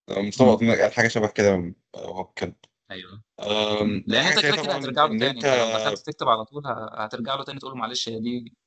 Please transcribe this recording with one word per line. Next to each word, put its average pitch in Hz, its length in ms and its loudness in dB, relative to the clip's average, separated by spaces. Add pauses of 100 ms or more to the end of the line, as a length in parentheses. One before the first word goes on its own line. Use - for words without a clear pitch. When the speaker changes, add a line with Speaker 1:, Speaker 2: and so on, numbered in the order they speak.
(100)
Speaker 1:
آه، 98 120 -2
مصطفى 104 220 4
Speaker 2:
مم. 127 60 10
Speaker 1:
أظن 113 220 4
قال 104 200 4
حاجة 117 160 2
شبه 107 200 0
كده، 95 460 2 (220)
آه، - 120 -12
هو 92 160 -10
بيتكلم. - 300 -8 (360)
Speaker 2:
أيوه. 95 320 -16 (180)
Speaker 1:
آم، 104 680 0
Speaker 2:
لأن 113 180 2
Speaker 1:
حاجة 170 60 2
Speaker 2:
أنت - 100 2
Speaker 1:
تانية 147 160 2
Speaker 2:
كده 156 60 -4
كده - 20 -
Speaker 1:
طبعًا 139 140 -2
Speaker 2:
هترجع 135 260 0
له 156 80 0
Speaker 1:
إن 110 60 -2
Speaker 2:
تاني، 127 120 2
أنت 123 140 -8
لو 139 80 4 (120)
Speaker 1:
أنت 113 100 0
Speaker 2:
دخلت 110 320 -4
تكتب 147 220 -4
على 113 160 2
طول 143 220 -12
ه-، 113 380 -6
هترجع 123 300 -6
له 135 100 -8
تاني 139 140 -12
تقول 135 140 -12
له: 127 60 -10
"معلش، 117 300 -6
هي 113 120 -8
دي، 120 340 -6 (120)